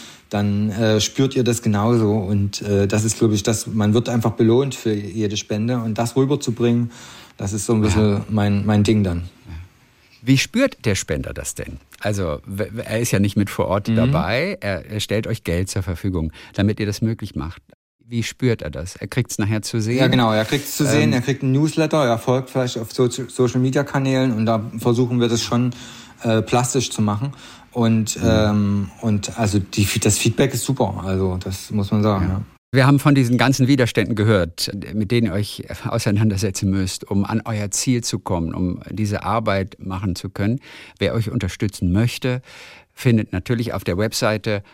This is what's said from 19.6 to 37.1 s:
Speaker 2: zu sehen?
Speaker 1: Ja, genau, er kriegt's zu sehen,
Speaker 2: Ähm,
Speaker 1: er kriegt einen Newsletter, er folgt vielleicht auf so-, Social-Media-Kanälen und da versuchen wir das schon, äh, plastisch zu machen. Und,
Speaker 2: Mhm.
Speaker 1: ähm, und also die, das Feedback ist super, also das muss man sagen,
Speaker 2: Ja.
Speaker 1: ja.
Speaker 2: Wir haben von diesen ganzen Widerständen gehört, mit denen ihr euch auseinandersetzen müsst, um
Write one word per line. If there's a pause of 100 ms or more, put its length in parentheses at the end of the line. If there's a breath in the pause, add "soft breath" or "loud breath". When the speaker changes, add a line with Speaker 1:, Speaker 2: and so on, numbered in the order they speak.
Speaker 2:
zu
sehen?
Speaker 1:
Ja,
genau,
er
kriegt's
zu
sehen,
Speaker 2:
Ähm,
Speaker 1:
er
kriegt
einen
Newsletter,
er
folgt
vielleicht
auf
so-,
Social-Media-Kanälen
und
da (180)
versuchen
wir
das
schon, (520 loud breath)
äh,
plastisch
zu
machen. (380 loud breath)
Und,
Speaker 2:
Mhm.
Speaker 1:
ähm, (100)
und
also
die, (120)
das
Feedback
ist
super,
also
das
muss
man
sagen,
Speaker 2:
Ja.
Speaker 1:
ja. (300)
Speaker 2:
Wir
haben
von
diesen
ganzen
Widerständen
gehört, (220)
mit
denen
ihr
euch (240)
auseinandersetzen
müsst,
um